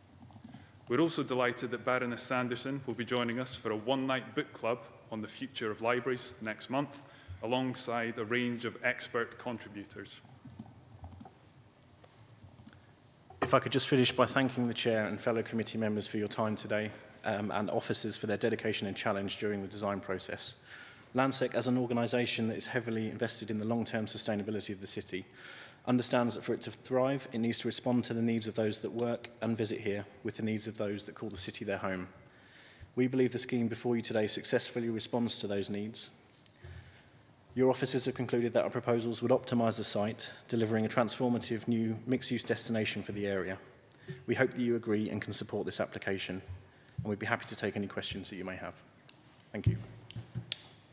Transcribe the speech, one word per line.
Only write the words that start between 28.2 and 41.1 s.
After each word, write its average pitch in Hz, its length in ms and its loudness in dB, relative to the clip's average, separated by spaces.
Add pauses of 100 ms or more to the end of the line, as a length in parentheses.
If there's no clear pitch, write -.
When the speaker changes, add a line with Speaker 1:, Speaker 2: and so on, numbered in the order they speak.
Speaker 2:
needs 113 260 2
of 104 80 -6
those 110 240 2
that - 120 -4
work 120 380 0 (120)
and 113 160 0
visit 110 240 0
here 104 240 -2 (180)
with 107 140 -4
the 110 60 -2
needs 107 220 0
of 107 120 -6
those 104 260 -2
that - 100 -10
call 110 160 -8
the 95 80 -6
city - 280 -4
their 98 120 0
home. 92 300 -2 (880)
We 127 120 4
believe 127 260 4
the 120 60 0
scheme 120 280 2
before 120 300 2
you 113 40 2
today 110 260 2
successfully 117 600 2
responds 113 500 0
to 104 80 -2
those 101 220 0
needs. 104 400 -2 (1500)
Your 127 140 8
officers 127 360 2
have 127 100 0
concluded 120 380 2
that 113 100 6
our 98 80 0
proposals 117 500 2
would 120 100 4
optimise 117 460 4
the 107 60 -2
site, 110 480 0 (160)
delivering 110 380 4
a 107 40 0
transformative 117 800 2